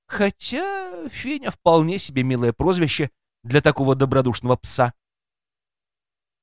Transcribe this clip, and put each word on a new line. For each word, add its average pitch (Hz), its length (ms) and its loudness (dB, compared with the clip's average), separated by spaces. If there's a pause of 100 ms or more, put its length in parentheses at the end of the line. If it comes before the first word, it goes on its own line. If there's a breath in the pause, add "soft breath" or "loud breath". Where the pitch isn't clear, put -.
Хотя 359 1040 -4
Феня 285 420 -8
вполне 165 480 2
себе 131 240 -2
милое 123 300 0
прозвище 165 580 0 (320)
для 127 180 2
такого 139 340 2
добродушного 127 600 0
пса». - 380 -2 (1500)